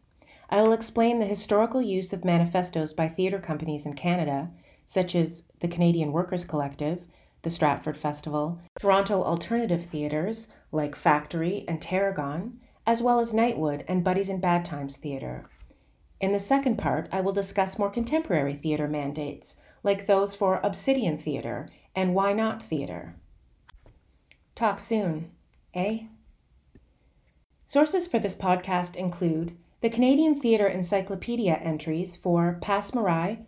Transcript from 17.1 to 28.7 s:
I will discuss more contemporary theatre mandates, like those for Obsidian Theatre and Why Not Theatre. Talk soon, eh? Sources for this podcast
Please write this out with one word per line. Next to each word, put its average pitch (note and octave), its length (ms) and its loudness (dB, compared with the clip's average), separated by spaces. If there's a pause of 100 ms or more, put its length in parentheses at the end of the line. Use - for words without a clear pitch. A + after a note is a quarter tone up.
I F#3+ 100 -2
will G3 100 0
discuss F#3+ 480 -2
more G3+ 100 0
contemporary G#3+ 640 0
theatre D3+ 340 -2
mandates, D3 680 -6 (260)
like G3 240 0
those G3+ 300 4
for F#3+ 280 2
Obsidian F#3+ 540 0
Theatre A#2+ 520 -6 (260)
and F#3 180 2
Why G3 200 2
Not A3 280 -2
Theatre. C#3 540 -6 (1400)
Talk G#3 260 0
soon, E3+ 520 -2 (420)
eh? G#3 260 -2 (1600)
Sources D#4+ 440 2
for A3+ 120 0
this F#3 160 -2
podcast F#3 600 0